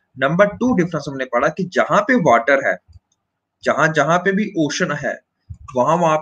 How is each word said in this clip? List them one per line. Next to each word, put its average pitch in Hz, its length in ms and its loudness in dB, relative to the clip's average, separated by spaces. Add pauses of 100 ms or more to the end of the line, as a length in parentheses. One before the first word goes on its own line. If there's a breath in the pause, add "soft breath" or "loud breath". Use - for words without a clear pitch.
(180)
Number 170 400 0
two 247 180 0
difference 160 320 -2
हमने 135 260 -6
पढ़ा 131 160 2
कि 170 140 -6 (100)
जहां 147 340 2
पे 254 160 2
water 143 440 2
है, 92 100 0 (880)
जहां, 135 300 2
जहां 156 260 2
पे 190 120 0
भी 208 280 -2
ocean 151 360 -2
है, 131 180 -6 (640)
वहां, 139 240 2
वहां 160 220 2